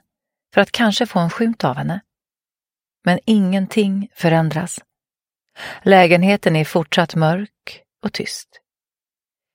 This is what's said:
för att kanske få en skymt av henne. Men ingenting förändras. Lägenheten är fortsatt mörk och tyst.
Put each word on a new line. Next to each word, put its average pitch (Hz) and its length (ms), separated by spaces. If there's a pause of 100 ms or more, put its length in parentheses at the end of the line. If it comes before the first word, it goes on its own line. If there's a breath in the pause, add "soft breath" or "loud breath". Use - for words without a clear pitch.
(520)
för 196 80
att 196 100
kanske 226 340
få 202 140
en 170 100
skymt 226 340
av 131 120
henne. 151 260 (1040)
Men 180 220
ingenting 196 880
förändras. 160 640 (1040 loud breath)
Lägenheten 185 720
är 156 100
fortsatt - 500
mörk 165 680 (200)
och 214 100
tyst. - 480 (920)